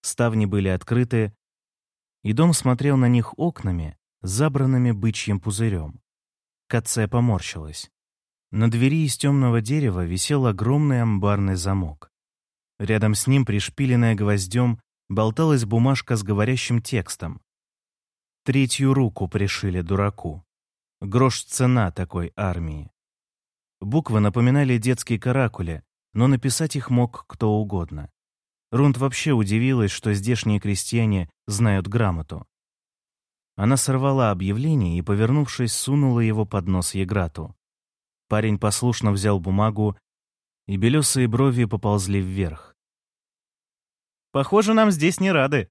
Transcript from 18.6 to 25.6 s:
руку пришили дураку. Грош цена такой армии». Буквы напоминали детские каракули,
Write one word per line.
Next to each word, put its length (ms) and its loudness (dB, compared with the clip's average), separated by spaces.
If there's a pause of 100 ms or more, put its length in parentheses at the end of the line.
руку 320 0
пришили 540 -2
дураку. 640 -4 (560)
Грош 440 0
цена 480 0
такой 440 -6
армии». 560 -6 (880)
Буквы 380 0
напоминали 600 2
детские 400 -2
каракули, 640 -2 (300)